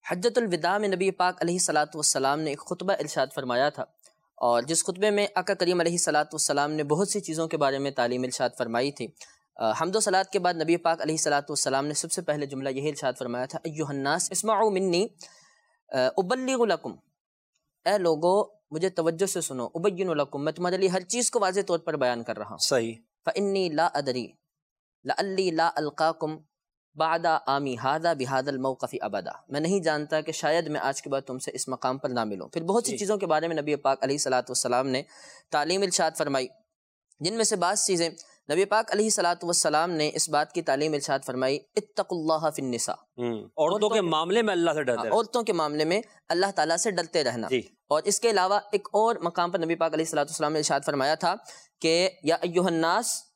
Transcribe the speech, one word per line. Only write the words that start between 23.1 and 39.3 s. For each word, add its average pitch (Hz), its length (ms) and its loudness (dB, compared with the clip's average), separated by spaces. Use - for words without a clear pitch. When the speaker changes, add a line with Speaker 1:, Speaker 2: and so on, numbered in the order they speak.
Speaker 1:
فانی 196 440 0
لا 160 240 2
ادری 127 340 -2
لعلی 190 480 -2
لا 165 240 2
القاکم 156 640 -2
بعد 160 300 0
عامی 139 360 0
ھذا 160 300 0
بھذا 135 380 -2
الموقف 131 500 -4
ابدا، 98 300 -6
میں 139 120 -4
نہیں 180 200 2
جانتا 156 420 0
کہ 156 100 -6
شاید 160 360 0
میں 151 160 -2
آج 135 180 -2
کے 151 80 -12
بعد 135 120 0
تم 131 180 -8
سے - 140 -8
اس - 140 -6
مقام 131 300 -4
پر 135 120 -4
نہ 120 140 -2
ملوں۔ 98 240 -6
پھر 165 140 -6
بہت 196 240 0
سی 240 60 -4
Speaker 2:
جی۔ - 60 -6
Speaker 1:
چیزوں 208 200 -2
کے 190 80 -4
بارے 160 220 2
میں 165 80 -2
نبی 147 200 0
پاک 135 280 0
علیہ 135 120 0
الصلوۃ 127 340 0
والسلام 127 380 0
نے 131 140 0
تعلیم 160 300 0
ارشاد 180 360 2
فرمائی، 139 300 0
جن 175 140 -4
میں 226 100 0
سے 208 120 2
بعض 180 300 0
چیزیں 170 240 2
نبی 185 120 4
پاک 214 260 0
علیہ 208 140 2
الصلوۃ 175 380 0